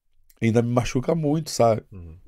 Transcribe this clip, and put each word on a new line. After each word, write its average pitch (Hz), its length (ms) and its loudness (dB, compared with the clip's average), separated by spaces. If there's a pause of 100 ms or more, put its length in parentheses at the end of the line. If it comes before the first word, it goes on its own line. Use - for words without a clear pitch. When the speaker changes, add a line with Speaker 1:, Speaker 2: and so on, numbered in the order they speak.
(400)
Speaker 1:
ainda 113 200 2
me 117 100 -2
machuca 123 440 0
muito, 156 360 -2
sabe? 117 400 2
Speaker 2:
Uhum. 85 380 -18